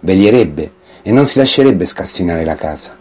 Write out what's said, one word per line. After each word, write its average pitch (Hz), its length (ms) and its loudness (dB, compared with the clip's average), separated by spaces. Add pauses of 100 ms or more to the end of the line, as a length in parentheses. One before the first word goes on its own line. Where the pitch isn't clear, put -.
veglierebbe 95 720 2 (280)
e 101 100 -4
non 135 140 4
si 131 140 0
lascerebbe 131 480 2
scassinare 85 580 -4
la 80 80 -4
casa. - 480 -10